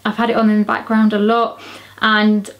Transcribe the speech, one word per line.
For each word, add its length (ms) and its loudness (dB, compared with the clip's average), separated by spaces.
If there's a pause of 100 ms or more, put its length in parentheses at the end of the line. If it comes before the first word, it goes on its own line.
I've 120 -4
had 140 -2
it 60 0
on 120 2
in 120 2
the 40 2
background 480 0
a 60 -2
lot, 420 0 (400)
and 480 2 (120)